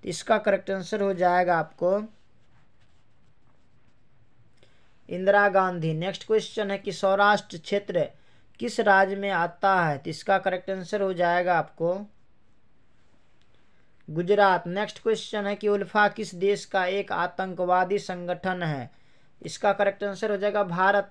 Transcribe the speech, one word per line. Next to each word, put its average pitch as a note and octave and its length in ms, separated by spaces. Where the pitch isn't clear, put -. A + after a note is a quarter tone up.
तो - 60
इसका G#3+ 300
करेक्ट G3 320
आंसर G3 300
हो G3 140
जाएगा F3+ 440
आपको F3 440
इंदिरा G3+ 400
गांधी। F3+ 460
नेक्स्ट F3 320
क्वेश्चन G#3+ 440
है G3 80
कि G3 140
सौराष्ट्र G3+ 680
क्षेत्र F3 500
किस A#3 200
राज्य G3 360
में G3 140
आता F3+ 540
है? D3 140
तो D#3+ 120
इसका F#3+ 280
करेक्ट F#3 320
आंसर F#3+ 320
हो F#3+ 100
जाएगा F3 460
आपको E3+ 420
गुजरात। F3+ 580
नेक्स्ट G3+ 360
क्वेश्चन G#3+ 440
है G3+ 100
कि G#3 120
उल्फा G3+ 400
किस G#3 260
देश F#3 300
का F#3+ 220
एक G3 260
आतंकवादी F3+ 840
संगठन F3+ 640
है? C#3+ 280
इसका G3+ 300
करेक्ट G3 320
आंसर G3+ 260
हो G3+ 60
जाएगा G3+ 260
भारत F#3+ 480